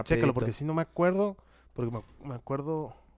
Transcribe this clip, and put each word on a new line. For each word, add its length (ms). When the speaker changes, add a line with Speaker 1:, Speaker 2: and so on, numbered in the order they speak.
Speaker 1:
chécalo, 200
Speaker 2:
rapidito. 100
Speaker 1:
porque 200
sí 120
no 80
me 80
acuerdo, 560
porque 220
me, 320
me 80
acuerdo 600